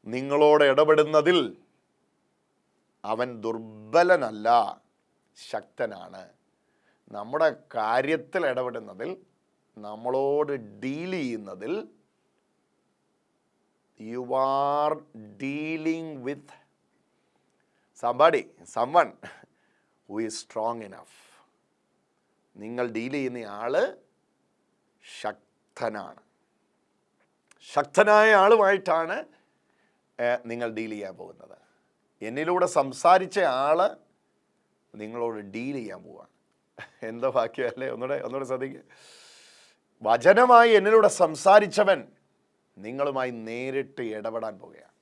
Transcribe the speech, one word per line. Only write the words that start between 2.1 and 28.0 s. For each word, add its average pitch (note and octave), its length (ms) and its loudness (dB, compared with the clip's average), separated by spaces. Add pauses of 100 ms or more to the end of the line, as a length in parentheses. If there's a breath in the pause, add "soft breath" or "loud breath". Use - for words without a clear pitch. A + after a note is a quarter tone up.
അവൻ A2+ 360 -4
ദുർബലനല്ല, A2+ 1400 0 (720)
ശക്തനാണ്." F#2+ 760 -10 (840)
നമ്മുടെ B2+ 440 0 (180)
കാര്യത്തിൽ C3+ 720 -2
ഇടപെടുന്നതിൽ, B2 680 -6 (640)
നമ്മളോട് C3+ 760 -2
ഡീൽ C3 580 -10
ചെയ്യുന്നതിൽ, A#2 760 -8 (2250)
you B2 80 -8
are C#3 760 -2 (500)
dealing D#3 800 -6
with C#3+ 180 -8 (1600)
somebody, C3+ 380 2 (340)
someone C3 340 2 (1000 loud breath)
who G2+ 120 -8
is A2 100 -4
strong A2+ 500 -10
enough. G2 320 -20 (1400)
നിങ്ങൾ A#2+ 300 -6
ഡീൽ A#2 260 -8
ചെയ്യുന്ന C3 260 -6
ആള് A2+ 580 -4 (1200)
ശക്തനാണ്. G#2+ 1000 -12 (1500)
ശക്തനായ G#3 640 4